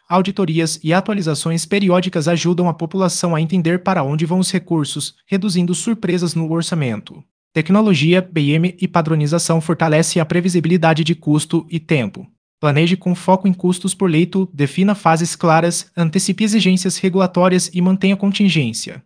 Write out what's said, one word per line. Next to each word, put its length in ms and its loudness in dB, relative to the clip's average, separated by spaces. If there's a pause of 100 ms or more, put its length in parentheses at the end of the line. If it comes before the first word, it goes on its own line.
auditorias 760 -2
e 100 0
atualizações 720 -2
periódicas 600 0
ajudam 400 0
a 60 -2
população 600 -2
a 60 0
entender 420 0
para 200 0
onde 220 -2
vão 140 -2
os 100 0
recursos, 680 -4 (120)
reduzindo 480 -2
surpresas 580 -2
no 180 -2
orçamento. 720 -4 (300)
Tecnologia, 680 2
B 300 -2
M 300 0
e 60 -2
padronização 720 0
fortalece 580 0
a 60 2
previsibilidade 800 0
de 100 0
custo 560 0
e 100 -6
tempo. 480 -4 (320)
Planeje 360 2
com 180 -4
foco 340 0
em 60 2
custos 400 -2
por 160 -2
leito, 440 0
defina 420 0
fases 400 0
claras, 600 0
antecipe 500 0
exigências 520 0
regulatórias 760 2
e 80 -2
mantenha 340 2
contingência. 920 0